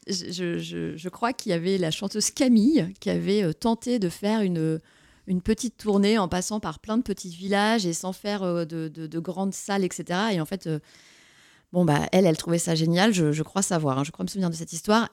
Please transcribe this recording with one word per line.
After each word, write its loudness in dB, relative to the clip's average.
je, -6
je, -4
je, -8
je -10
crois -4
qu'il -6
y 0
avait 0
la 0
chanteuse -2
Camille 4
qui -4
avait, 0
euh, 2
tenté 0
de 0
faire -2
une, 0
une -2
petite -2
tournée 2
en 2
passant -4
par -8
plein -4
de 0
petits -8
villages 2
et 0
sans -6
faire, -6
euh, 0
de, -6
de, -10
de -6
grandes -4
salles, -2
et 0
cetera. -2
Et 0
en -2
fait, -8
euh, -2
bon, 4
bah, 4
elle, 6
elle 6
trouvait 0
ça 0
génial, 4
je, 4
je 0
crois -4
savoir, 0
hein, 0
je -8
crois -10
me -2
souvenir 0
de -4
cette -10
histoire. 2